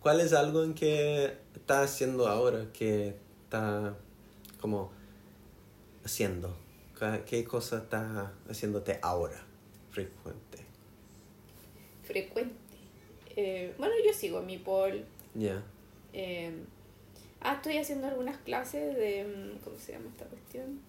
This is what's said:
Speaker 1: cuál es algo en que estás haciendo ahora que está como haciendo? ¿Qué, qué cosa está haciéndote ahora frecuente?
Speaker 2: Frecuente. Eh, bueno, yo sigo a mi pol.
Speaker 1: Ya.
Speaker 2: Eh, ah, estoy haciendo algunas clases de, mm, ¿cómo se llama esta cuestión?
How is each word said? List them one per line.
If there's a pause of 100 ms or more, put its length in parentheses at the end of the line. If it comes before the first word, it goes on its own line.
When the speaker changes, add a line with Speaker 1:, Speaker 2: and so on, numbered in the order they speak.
Speaker 1:
cuál
es
algo
en
que (180)
estás
haciendo
ahora
que (280)
está (640)
como (1120)
haciendo? (420)
¿Qué,
qué
cosa
está (160)
haciéndote
ahora (480)
frecuente? (1500)
Speaker 2:
Frecuente. (840)
Eh,
bueno, (120)
yo
sigo
a
mi
pol. (300)
Speaker 1:
Ya. (500)
Speaker 2:
Eh, (880)
ah,
estoy
haciendo
algunas
clases
de,
mm,
¿cómo
se
llama
esta
cuestión?